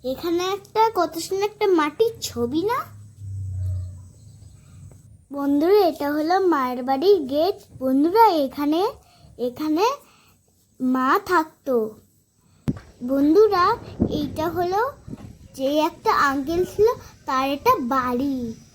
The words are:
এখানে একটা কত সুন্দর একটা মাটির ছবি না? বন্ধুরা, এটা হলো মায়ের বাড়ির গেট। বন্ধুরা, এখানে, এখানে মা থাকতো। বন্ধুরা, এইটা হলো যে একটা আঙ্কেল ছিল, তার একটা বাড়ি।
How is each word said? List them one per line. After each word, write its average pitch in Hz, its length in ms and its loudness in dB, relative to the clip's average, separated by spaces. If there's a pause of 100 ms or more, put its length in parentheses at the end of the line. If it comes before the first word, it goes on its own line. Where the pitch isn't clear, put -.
এখানে 339 420 -4
একটা 403 480 -2
কত 330 240 -2
সুন্দর 381 260 -4
একটা 427 220 -2
মাটির 349 540 2
ছবি 240 420 -4
না? 480 160 -2 (2500)
বন্ধুরা, 285 540 4
এটা 285 260 -2
হলো 311 280 0
মায়ের 262 420 0
বাড়ির 294 380 2
গেট। 302 580 -4
বন্ধুরা, 302 500 4
এখানে, 302 640 0 (460)
এখানে 302 460 -2 (960)
মা 262 460 0
থাকতো। 285 680 -2 (1080)
বন্ধুরা, 349 720 4 (340)
এইটা 311 380 -4
হলো 370 440 -2 (600)
যে 277 240 -2
একটা 320 340 0
আঙ্কেল 285 520 0
ছিল, 415 220 2 (400)
তার 269 220 -2
একটা 285 220 0 (100)
বাড়ি। 247 760 -2 (200)